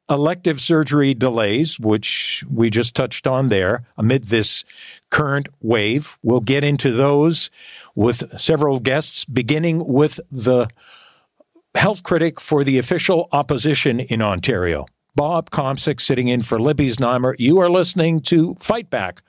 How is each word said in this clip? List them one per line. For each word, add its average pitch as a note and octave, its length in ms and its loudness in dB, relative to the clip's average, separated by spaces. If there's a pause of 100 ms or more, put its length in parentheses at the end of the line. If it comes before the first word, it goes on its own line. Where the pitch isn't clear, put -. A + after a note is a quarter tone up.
elective D3+ 520 0
surgery C#3+ 520 2
delays, A#2 680 0
which - 720 -2
we A2+ 200 2
just A#2 260 -2
touched B2+ 320 -4
on C3 220 0
there, G#2 340 0 (140)
amid A2+ 280 0
this G#2+ 380 -2 (460)
current C#3+ 380 -2 (140)
wave. A2+ 600 0
We'll A#2+ 160 2
get C3 240 0
into C#3+ 280 0
those C#3+ 580 2 (460)
with A#2 440 -2
several C#3+ 400 0
guests, C3 460 -2
beginning D#3 640 -2
with D3 300 2 (100)
the B2 380 0 (1040)
health G3 280 0
critic E3 360 0
for D3 240 0
the C3+ 140 2
official E3 540 0
opposition C#3 680 0
in A#2 220 -2
Ontario, F2+ 640 -2 (300)
Bob D#3+ 340 -2
Komsic, C#3 500 -4
sitting B2+ 300 0
in B2 120 0
for A2+ 180 -2
Libby C#3 300 0
Znaimer. B2 500 0
You C#3+ 200 4
are F3 100 4
listening E3+ 520 0
to E3+ 340 2
Fight A3 340 -4
Back F#2+ 380 -6